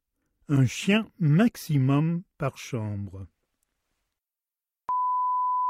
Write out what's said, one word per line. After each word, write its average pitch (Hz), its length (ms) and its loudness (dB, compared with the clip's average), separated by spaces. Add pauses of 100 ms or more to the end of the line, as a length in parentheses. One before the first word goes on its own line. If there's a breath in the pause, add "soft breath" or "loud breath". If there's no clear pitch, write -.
(480)
Un 135 160 4
chien 202 540 0
maximum 156 1040 2 (160)
par 135 180 -6
chambre. 101 680 -8 (2500)